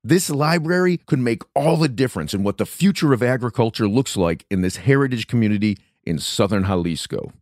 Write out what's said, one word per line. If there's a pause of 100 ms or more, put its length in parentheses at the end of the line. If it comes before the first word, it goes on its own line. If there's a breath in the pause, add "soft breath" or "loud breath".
this
library
could
make (120)
all
the
difference
in
what
the
future
of
agriculture
looks
like
in
this
heritage
community (260 soft breath)
in
southern
Jalisco.